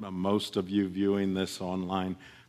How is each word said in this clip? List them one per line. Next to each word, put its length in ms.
most 460
of 140
you 180
viewing 460
this 260
online, 560